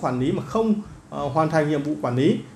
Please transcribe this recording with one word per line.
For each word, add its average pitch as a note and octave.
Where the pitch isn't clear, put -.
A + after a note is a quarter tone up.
quản B2+
lý C#3
mà -
không, A3
ờ, C#3+
hoàn D#3
thành D#3
nhiệm C#3+
vụ -
quản A#2+
lý, F3